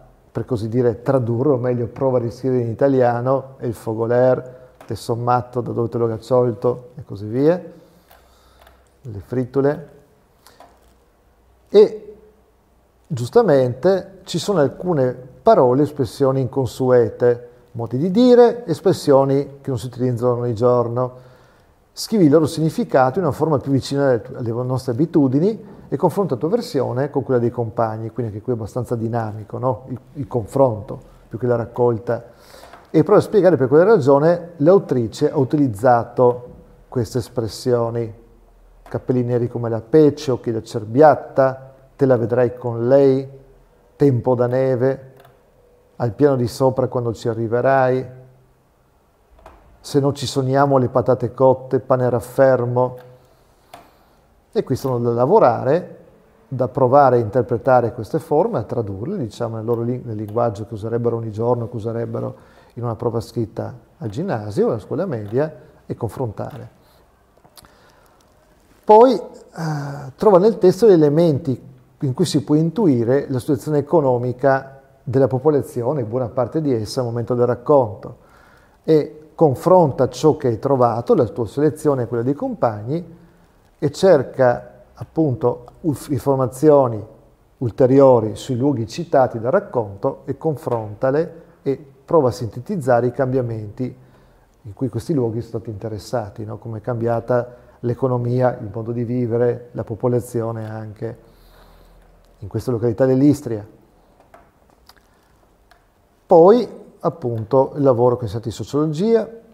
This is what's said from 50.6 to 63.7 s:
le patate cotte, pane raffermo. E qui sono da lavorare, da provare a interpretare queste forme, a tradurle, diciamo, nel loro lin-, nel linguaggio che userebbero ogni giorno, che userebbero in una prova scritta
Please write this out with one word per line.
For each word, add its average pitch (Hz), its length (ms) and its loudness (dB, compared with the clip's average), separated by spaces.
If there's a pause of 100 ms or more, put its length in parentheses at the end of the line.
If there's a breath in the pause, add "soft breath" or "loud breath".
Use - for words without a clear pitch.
le 123 100 2
patate 123 460 0
cotte, 131 460 2
pane 127 280 0
raffermo. 123 880 0 (1600 loud breath)
E 226 100 -2
qui 135 140 -4
sono 127 220 -4
da 120 120 0
lavorare, 131 840 2 (520)
da 127 200 -4
provare 131 480 4
a - 40 4
interpretare 117 720 0
queste 117 260 -6
forme, 170 400 -2
a 110 40 -4
tradurle, 117 560 -8
diciamo, 113 380 -8
nel 110 80 -10
loro 117 180 -2
lin-, 123 220 -4
nel 113 120 -10
linguaggio 107 500 -4
che - 80 -14
userebbero 117 420 -4
ogni 113 140 -8
giorno, 117 380 -2
che - 80 -12
userebbero 117 600 -8 (380 soft breath)
in 117 100 -10
una 117 100 -6
prova 113 260 -4
scritta 110 540 -8 (240)